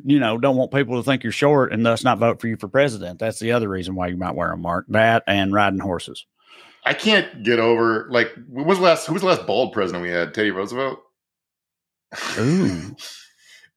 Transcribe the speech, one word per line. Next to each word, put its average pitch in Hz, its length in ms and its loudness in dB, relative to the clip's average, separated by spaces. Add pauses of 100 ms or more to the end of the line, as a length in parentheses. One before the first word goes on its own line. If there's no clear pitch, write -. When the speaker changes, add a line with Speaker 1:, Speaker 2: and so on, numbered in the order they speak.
Speaker 1:
you 143 140 6
know, 113 180 2
don't 131 180 2
want 127 160 0
people 127 260 0
to 117 60 -2
think 131 200 0
you're 113 80 -4
short 143 420 2
and 113 120 2
thus 117 180 2
not 123 160 2
vote 113 200 2
for 117 80 -6
you 110 100 -4
for 104 100 -10
president. 104 520 -2
That's 110 200 -4
the 113 120 -2
other 117 180 0
reason 92 260 -6
why 90 120 -2
you 87 100 -4
might 90 180 -4
wear 85 180 -2
'em, 85 80 -8
Mark. 85 280 -4
That 110 380 4
and 98 260 2
riding 101 260 2
horses. 92 460 -6 (600)
Speaker 2:
I 139 80 2
can't 196 500 0
get 117 160 2
over, 113 520 2
like, 117 200 2 (160)
when 135 180 -8
was 190 120 2
the 180 60 0
last, 165 240 4
who 156 60 -2
was 190 80 -4
the 190 60 0
last 175 180 0
bald 110 280 0
president 90 300 -2
we 87 60 -4
had? 85 240 -2
Teddy 107 180 0
Roosevelt? 120 480 -6 (1400)
Speaker 1:
Ooh. 110 600 0
Speaker 2:
<laughs> - 40 -18 (720)